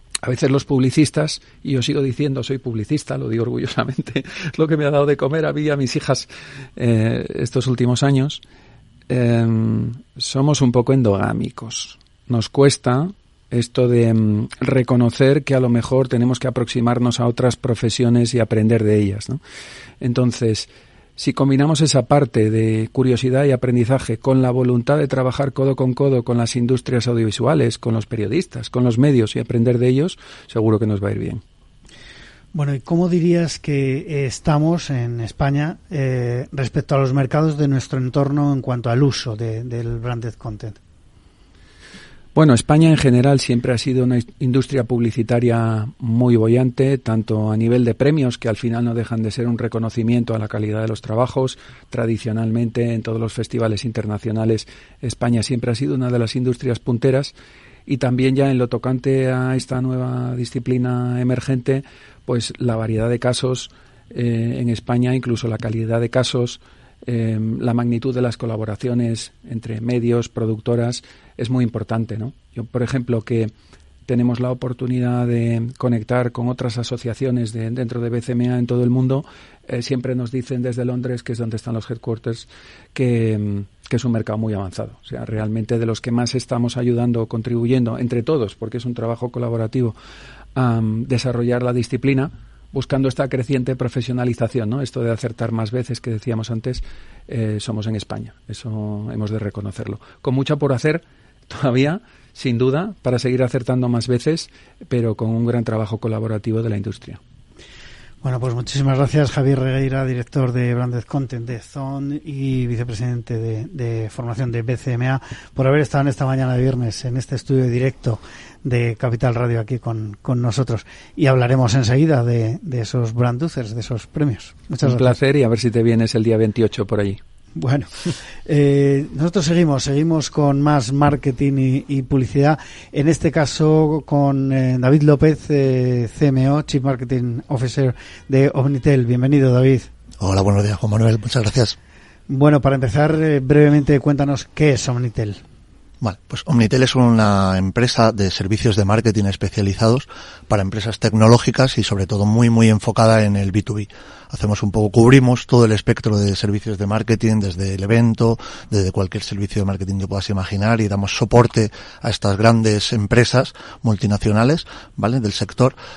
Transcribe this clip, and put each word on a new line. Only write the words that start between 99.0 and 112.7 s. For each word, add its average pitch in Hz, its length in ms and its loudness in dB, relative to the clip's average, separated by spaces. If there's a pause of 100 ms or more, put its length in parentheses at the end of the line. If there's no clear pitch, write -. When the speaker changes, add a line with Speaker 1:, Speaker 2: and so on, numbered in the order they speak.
Speaker 1:
hemos 107 180 -4
de 107 80 -4
reconocerlo. 101 640 -8 (200)
Con 131 140 -2
mucho 139 240 -2
por 139 140 0
hacer 156 300 -2 (460)
todavía, 139 540 0 (320)
sin 120 240 -2
duda, 143 340 0 (100)
para 123 180 0
seguir 127 240 0
acertando 123 440 -2
más 120 200 0
veces, 139 420 -2 (380)
pero 117 260 0
con 113 160 -4
un 117 160 0
gran 120 180 0
trabajo 110 340 -4
colaborativo 110 640 -4
de 113 80 -2
la 107 80 -2
industria. 101 440 -10 (1000)
Speaker 2:
Bueno, 127 200 -4
pues 123 140 -2
muchísimas 135 440 0
gracias, 139 320 2
Javier 135 300 2
Regueira, 135 440 -2
director 127 460 -2
de 123 240 0
Branded 123 300 -2
Content 123 420 -6
de 120 140 -8
Zone 139 640 -8
y 135 420 -2
vicepresidente 120 720 -4